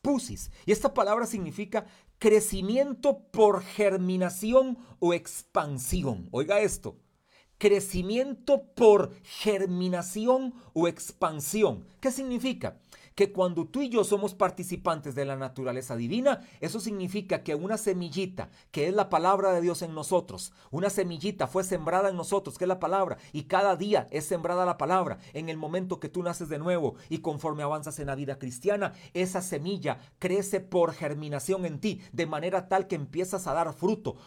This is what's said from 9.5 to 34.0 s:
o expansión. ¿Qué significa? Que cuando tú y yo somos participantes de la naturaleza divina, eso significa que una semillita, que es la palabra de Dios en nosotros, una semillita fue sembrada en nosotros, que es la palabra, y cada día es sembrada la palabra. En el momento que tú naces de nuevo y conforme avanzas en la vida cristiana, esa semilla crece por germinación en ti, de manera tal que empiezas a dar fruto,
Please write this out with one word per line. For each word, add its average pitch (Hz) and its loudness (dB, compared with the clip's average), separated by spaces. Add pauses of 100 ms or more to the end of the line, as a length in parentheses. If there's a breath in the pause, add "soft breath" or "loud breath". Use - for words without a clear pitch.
o 165 2
expansión. 160 -2 (140 loud breath)
¿Qué 262 0
significa? 254 -4 (360 loud breath)
Que 196 4
cuando 175 0
tú 254 -4
y 277 -2
yo 226 2
somos 196 0
participantes 170 -2
de 139 -2
la 139 -6
naturaleza 127 -6
divina, 214 0 (120)
eso 190 -6
significa 190 -4
que 151 -2
una 190 -4
semillita, 185 -4 (220 soft breath)
que 147 0
es 185 0
la 196 2
palabra 185 4
de 175 2
Dios 170 0
en 165 -8
nosotros, 156 -2 (180 soft breath)
una 175 -2
semillita 180 -2
fue 185 0
sembrada 185 0
en 190 -2
nosotros, 175 -2
que 180 -2
es 180 0
la 185 0
palabra, 175 0 (140 loud breath)
y 147 -6
cada 190 2
día 190 2
es 151 -4
sembrada 175 0
la 175 0
palabra. 160 0 (140 loud breath)
En 160 -6
el 160 -6
momento 175 -4
que 143 -8
tú 180 -4
naces 170 -4
de 156 -4
nuevo 160 0 (140 loud breath)
y 156 -4
conforme 151 -4
avanzas 151 -4
en 143 -6
la 139 -4
vida 135 -6
cristiana, 190 -2 (200 loud breath)
esa 180 0
semilla 156 -4 (200 loud breath)
crece 196 0
por 175 2
germinación 151 -4
en 156 -6
ti, 202 -2 (100)
de 165 -2
manera 175 -2
tal 190 2
que 196 -2
empiezas 180 -4
a 139 -2
dar 170 0
fruto, 214 -2